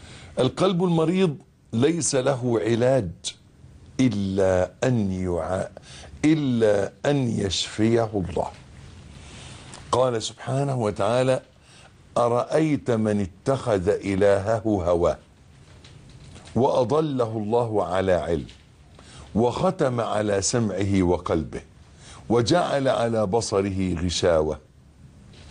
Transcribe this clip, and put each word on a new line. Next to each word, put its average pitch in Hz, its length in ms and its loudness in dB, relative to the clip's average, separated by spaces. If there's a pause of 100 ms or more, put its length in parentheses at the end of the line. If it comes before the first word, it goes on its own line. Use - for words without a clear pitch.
(400)
القلب 175 440 2
المريض 170 540 2 (360)
ليس 143 420 2
له 127 500 0
علاج 117 440 2 (920)
إلا 98 720 2 (120)
أن 113 280 0
يع-، 92 560 -4 (580)
إلا 117 680 2 (120)
أن 143 240 0
يشفيه 110 840 0
الله. 85 340 -4 (1400)
قال 120 320 0
سبحانه 135 580 -4
وتعالى: 113 600 0 (760)
"أرأيت 123 720 0
من 107 300 0
اتخذ 104 680 -2
إلهه 98 760 2
هواه 87 520 2 (1400)
وأضله 127 840 0
الله 110 480 0
على 92 280 0
علم 76 340 -2 (880)
وختم 123 640 0
على 101 400 0
سمعه 98 640 0
وقلبه 87 580 -2 (680)
وجعل 135 580 2
على 113 380 0
بصره 98 720 0 (100)
غشاوة 80 540 0 (920)